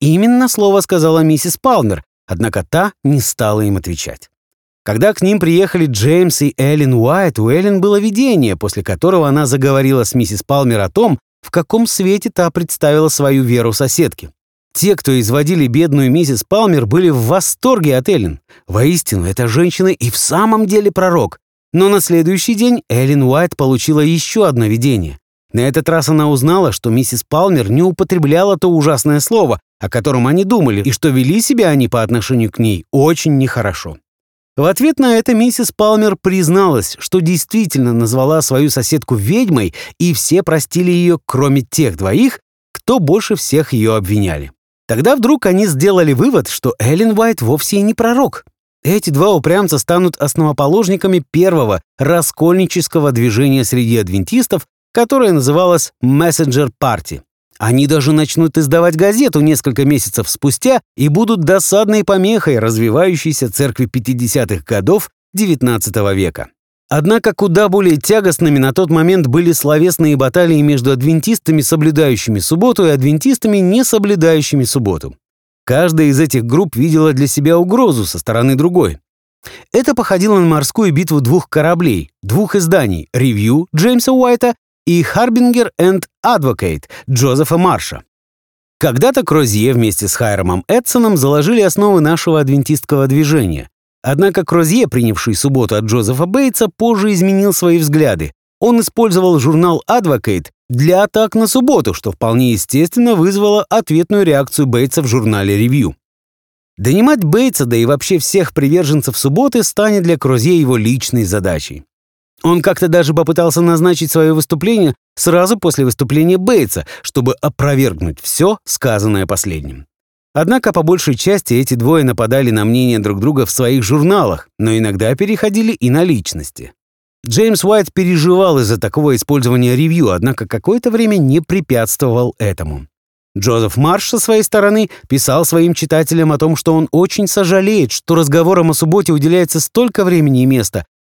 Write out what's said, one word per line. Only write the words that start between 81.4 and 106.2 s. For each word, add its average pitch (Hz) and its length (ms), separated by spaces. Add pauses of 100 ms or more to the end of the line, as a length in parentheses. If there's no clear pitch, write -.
кораблей, 156 640 (120)
двух 147 320
изданий: 156 600
«Ревью» 120 600
Джеймса 240 380
Уайта 240 420 (320)
и 170 160
«Harbinger 240 680 (100)
and 185 240 (200)
Advocate» 123 600 (240)
Джозефа 135 480
Марша. 170 460 (760)
Когда-то 175 440
Крозье 127 500
вместе 110 340
с - 80
Хайрамом 95 540
Эдсоном 226 480
заложили 147 460
основы 196 400
нашего 156 380
адвентистского 139 640
движения. 135 640 (340)
Однако 156 400
Крозье, 160 420
принявший 117 480
субботу 127 420
от 107 80
Джозефа 120 420
Бейтса, 240 420
позже 214 460
изменил 196 400
свои 170 240
взгляды. 143 540 (280)
Он 233 200
использовал 185 580
журнал 160 520
Advocate 135 580 (200)
для 165 360
атак 220 300
на 220 120
субботу, 247 480
что - 180
вполне 120 400
естественно 175 640
вызвало 202 560
ответную 196 540
реакцию 139 420
Бейтса 123 340
в 139 60
журнале 107 600
Review. 123 280 (840)